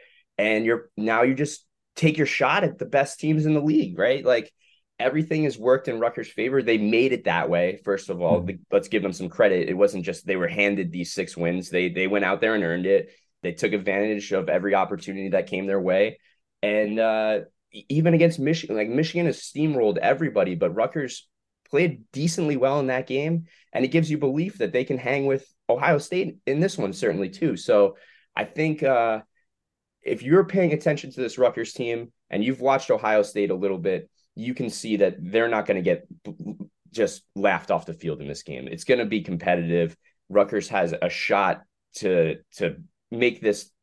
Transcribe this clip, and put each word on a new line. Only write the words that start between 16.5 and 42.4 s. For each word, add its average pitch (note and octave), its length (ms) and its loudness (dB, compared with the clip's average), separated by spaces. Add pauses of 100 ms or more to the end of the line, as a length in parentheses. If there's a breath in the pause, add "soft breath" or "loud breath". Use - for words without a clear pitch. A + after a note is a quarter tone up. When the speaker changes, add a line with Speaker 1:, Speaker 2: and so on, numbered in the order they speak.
Speaker 1:
And, G#2+ 360 0
uh, A2 420 0 (320)
e-, G#2+ 160 -20
even D#3+ 260 2
against E3 260 4
Michigan, D3 360 -2
like, G#2+ 120 0
Michigan E3 380 0
has C3+ 140 -2
steamrolled C3+ 580 0
everybody, A#2 580 0
but E2+ 180 0
Rutgers B2 540 -4 (420)
played D3 420 -2
decently D#3 440 -2
well C3+ 240 2
in C3+ 80 -2
that C3 180 -2
game. D#3 380 -2 (280 soft breath)
And B2+ 120 0
it B2+ 80 -2
gives D#3+ 180 2
you D3 80 0
belief D3 400 -2
that G2 140 -2
they B2 120 0
can C3 140 -4
hang C3+ 280 -2
with C3+ 200 -2 (220)
Ohio C3 300 2
State F3+ 460 -4
in C#3 140 -2
this F3+ 180 0
one, G2 160 -4
certainly, G2 360 -2
too. A#2 280 -2
So G2+ 400 4 (380 soft breath)
I G#2+ 100 -2
think, D#3 380 -2
uh, A#2 380 2 (800)
if A2 200 -4
you're E3+ 220 6
paying F3+ 280 2
attention D3+ 400 -2
to - 80 -8
this A#2 180 -6
Rutgers A#2 340 2
team A#2 380 -6 (200)
and G2+ 120 -2
you've B2 180 -2
watched C3+ 300 2
Ohio G#2+ 320 2
State G2+ 280 0
a F#2+ 40 0
little F#2 240 -2
bit, F2+ 320 -4 (240)
you A#2+ 200 -8
can A#2+ 160 -6
see A2 280 -6
that F#2+ 200 2
they're A2 300 0
not G#2+ 180 0
gonna F#2+ 160 0
get F2 240 0 (160)
b-, G2+ 320 -14 (380)
just G#2 300 -2 (120)
laughed G2 380 0
off E2 120 -2
the E2 80 -12
field D#2 300 -8
in C#2+ 60 -12
this D2 160 -12
game. C2 240 -12
It's - 160 -12
gonna B2 200 2
be G#2 180 -2
competitive. E2+ 760 0 (320)
Rutgers G2 400 2
has F2 340 0
a F2 80 0
shot G2 520 0 (340)
to, F2 400 2 (180)